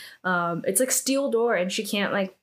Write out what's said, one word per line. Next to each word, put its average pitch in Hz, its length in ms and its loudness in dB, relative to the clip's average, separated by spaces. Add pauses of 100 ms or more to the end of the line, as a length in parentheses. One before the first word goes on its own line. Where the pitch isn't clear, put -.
(240)
um, 175 420 0
it's, 196 140 2
like, 254 100 2
steel 269 400 0
door 233 240 2
and 185 160 0
she 208 140 -4
can't, 202 280 -2
like 190 300 -2